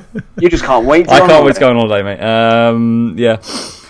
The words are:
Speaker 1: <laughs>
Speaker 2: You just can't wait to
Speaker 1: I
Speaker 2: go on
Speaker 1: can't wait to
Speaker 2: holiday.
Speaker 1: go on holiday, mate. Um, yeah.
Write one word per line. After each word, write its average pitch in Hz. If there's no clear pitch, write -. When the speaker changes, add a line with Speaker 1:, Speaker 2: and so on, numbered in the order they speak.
Speaker 1:
<laughs> -
Speaker 2:
You 175
just 170
can't 120
wait 165
to -
Speaker 1:
I 135
Speaker 2:
go 185
on 180
Speaker 1:
can't 151
wait 135
to 135
Speaker 2:
holiday. 123
Speaker 1:
go 117
on 110
holiday, 101
mate. 113
Um, 117
yeah. 113